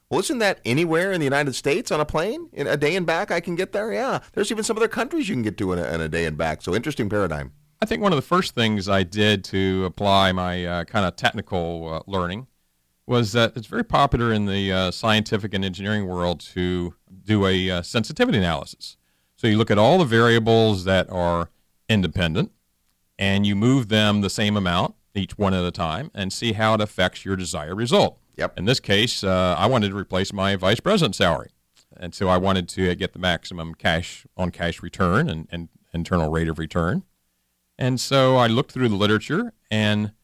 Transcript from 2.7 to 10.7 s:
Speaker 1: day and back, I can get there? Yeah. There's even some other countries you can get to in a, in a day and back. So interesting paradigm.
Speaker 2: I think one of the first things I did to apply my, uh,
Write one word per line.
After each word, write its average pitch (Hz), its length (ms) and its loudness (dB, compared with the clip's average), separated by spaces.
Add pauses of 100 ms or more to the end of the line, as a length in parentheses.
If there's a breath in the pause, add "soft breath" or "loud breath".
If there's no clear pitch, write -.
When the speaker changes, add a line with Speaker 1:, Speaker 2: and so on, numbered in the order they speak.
Speaker 1:
day 147 200 0
and 180 100 -2
back, 170 240 -2
I 180 100 -2
can 175 140 -6
get 180 200 -4
there? 208 200 -4
Yeah. 220 280 -2 (120)
There's 208 160 -2
even 220 140 -4
some 214 120 -2
other 220 120 2
countries 254 420 -4
you 165 60 -2
can 120 80 -2
get 104 160 -2
to 92 120 -2
in 90 60 -2
a, 85 60 -2
in 82 180 -2
a 80 80 -4
day 85 160 -2
and 78 100 -4
back. 78 280 -4
So 87 100 -2
interesting 123 360 -4
paradigm. 80 420 -2 (280)
Speaker 2:
I 214 60 -2
think 226 160 -4
one 202 100 2
of 165 40 4
the 131 80 2
first 180 320 0
things 107 340 0
I 98 140 2
did 104 400 2
to 95 420 0
apply 95 460 4
my, 90 340 -2
uh, 87 200 -4